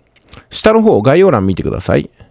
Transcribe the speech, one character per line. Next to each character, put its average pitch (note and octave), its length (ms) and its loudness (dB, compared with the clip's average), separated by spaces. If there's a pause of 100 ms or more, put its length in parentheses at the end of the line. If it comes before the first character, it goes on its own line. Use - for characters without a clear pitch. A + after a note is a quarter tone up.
(500)
下 - 240 0
の A3+ 80 2
方、 E3+ 200 2
概 C3+ 180 2
要 F#3+ 120 4
欄 G#2 140 0
見 F#2+ 100 -2
て D#2 80 -8
く - 80 -4
だ C2+ 100 -6
さ - 160 -2
い。 - 120 -8 (220)